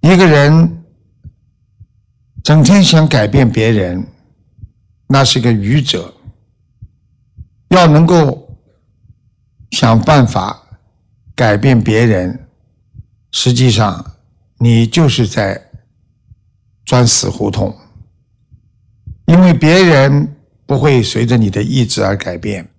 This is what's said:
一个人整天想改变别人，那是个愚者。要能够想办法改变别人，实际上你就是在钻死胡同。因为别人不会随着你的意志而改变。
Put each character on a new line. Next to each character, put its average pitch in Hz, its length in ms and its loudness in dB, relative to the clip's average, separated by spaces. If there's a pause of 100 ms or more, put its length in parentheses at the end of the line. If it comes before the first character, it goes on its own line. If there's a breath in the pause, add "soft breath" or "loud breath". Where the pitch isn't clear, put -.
一 180 140 4
个 180 120 4
人 156 560 2 (1600)
整 156 200 2
天 196 200 4
想 156 240 2
改 117 200 0
变 120 240 0
别 110 200 0
人， 92 340 -4 (1000)
那 139 180 2
是 127 140 -2
个 117 120 -2
愚 113 300 -2
者。 - 320 -8 (1600)
要 180 180 4
能 156 180 4
够 165 500 0 (1160)
想 113 280 0
办 135 280 2
法 95 340 -8 (720)
改 107 240 0
变 123 240 2
别 110 240 0
人， 92 420 -4 (840)
实 - 200 -2
际 123 200 0
上 101 420 -4 (460)
你 117 260 2
就 151 240 0
是 120 180 -2
在 98 320 -6 (1300)
钻 123 220 0
死 - 240 -2
胡 104 180 -6
同。 95 260 -6 (1500)
因 170 160 4
为 180 100 4
别 160 320 2
人 143 540 0 (300)
不 139 100 -2
会 131 240 2
随 110 240 -4
着 120 120 0
你 110 120 0
的 101 140 -6
意 120 200 -2
志 107 200 -4
而 101 120 -2
改 92 220 -10
变。 92 420 -10